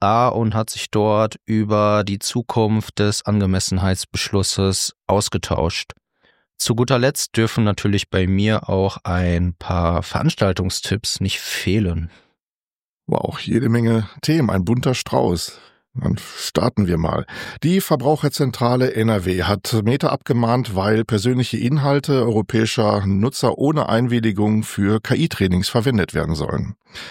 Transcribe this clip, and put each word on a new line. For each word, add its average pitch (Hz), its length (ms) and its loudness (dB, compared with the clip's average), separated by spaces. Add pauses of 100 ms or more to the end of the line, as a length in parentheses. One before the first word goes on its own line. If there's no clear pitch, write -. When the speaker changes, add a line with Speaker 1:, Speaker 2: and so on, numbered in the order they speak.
Speaker 1:
A 113 260 4
und 113 280 0
hat 110 160 -2
sich - 200 -8
dort 107 540 2
über 104 600 2
die 101 140 -2
Zukunft 110 800 -2
des 104 260 0
Angemessenheitsbeschlusses 95 1700 0 (140)
ausgetauscht. - 840 -2 (680)
Zu 120 140 0
guter 123 240 2
Letzt - 380 -2
dürfen 113 260 2
natürlich 101 460 0
bei 92 180 0
mir 101 400 2
auch 95 380 0
ein 87 520 0
paar 85 460 0
Veranstaltungstipps - 1200 -2
nicht 95 180 -2
fehlen. 90 720 -2 (960)
Speaker 2:
Wow, - 320 -2
jede 113 300 0
Menge 113 400 2 (120)
Themen, 151 280 0
ein 92 160 0
bunter 123 280 0
Strauß. 120 640 -2 (380)
Dann 90 220 -2
starten - 680 -2
wir 85 140 0
mal. 82 260 -2 (380)
Die 185 180 2
Verbraucherzentrale 127 1120 0
N 113 160 2
R 98 160 0
W 92 180 0
hat 101 400 0
Meta 135 260 0
abgemahnt, 120 680 0
weil 107 280 2
persönliche 117 540 0
Inhalte 139 640 0
europäischer 107 840 0
Nutzer 101 500 0
ohne 147 320 0
Einwilligung 110 720 2
für 104 400 0
K-I-Trainings 101 640 0
verwendet 117 460 2
werden 78 220 -2
sollen. 76 400 -4 (360)